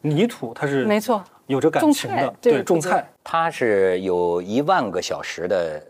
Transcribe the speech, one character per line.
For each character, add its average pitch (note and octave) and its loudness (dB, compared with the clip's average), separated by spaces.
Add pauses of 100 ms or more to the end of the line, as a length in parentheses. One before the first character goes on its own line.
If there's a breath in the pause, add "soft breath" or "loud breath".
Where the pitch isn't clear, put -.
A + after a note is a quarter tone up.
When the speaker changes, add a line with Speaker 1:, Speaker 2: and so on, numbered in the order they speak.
Speaker 1:
泥 D3+ 2
土 A#2+ -10
他 - -6
是 C4+ 0
Speaker 2:
没 G#3+ 2
错。 B3 -2 (240 soft breath)
Speaker 1:
有 C3 0
着 D#3+ 4
感 - 0 (120)
情 - -2
的。 F#4+ -2
Speaker 2:
种 D3 0
菜， - -8
对， A#3 4
Speaker 1:
对， G3+ 2
种 E3+ 2
菜。 F3+ -2 (140)
Speaker 3:
他 E3 -2
是 F#2+ 2
有 F2 0
一 G#2 -2
万 D#3 2
个 F2 -2
小 - -6
时 - -8
的， E2 -2